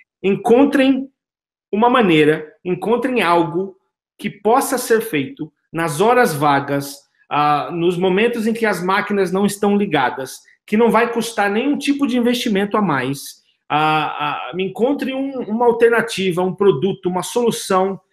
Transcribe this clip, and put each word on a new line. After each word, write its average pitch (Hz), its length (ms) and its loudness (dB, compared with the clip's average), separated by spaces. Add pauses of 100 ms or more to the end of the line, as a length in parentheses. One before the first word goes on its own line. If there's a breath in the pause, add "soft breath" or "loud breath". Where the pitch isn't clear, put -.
(220 soft breath)
"Encontrem 262 880 2 (640)
uma 226 180 2
maneira, 160 640 2 (100)
encontrem 226 580 -2
algo 170 540 0 (420)
que 202 120 -8
possa 254 480 0
ser 226 220 0
feito 156 520 -6 (200)
nas 160 280 -4
horas 233 320 4
vagas, 143 680 -2 (280)
ah, 143 440 0
nos 170 260 0
momentos 208 480 0
em 226 60 0
que 220 120 -4
as 190 180 -2
máquinas 196 500 0
não 196 120 0
estão 202 320 0
ligadas, 139 640 -2 (240 soft breath)
que 208 120 -2
não 226 140 4
vai 226 220 2
custar 214 380 -2
nenhum 254 260 0
tipo 277 300 -2
de 240 100 -2
investimento 226 600 0
a 220 60 2
mais. 139 600 -4 (260)
Ah, 147 840 -2
ah, 131 40 -12
me 185 100 -4
encontre 254 480 -2
um, 269 280 -6
uma 226 260 -2
alternativa, 226 720 2
um 185 140 -2
produto, 180 540 0
uma 180 160 -4
solução 196 760 -2 (120)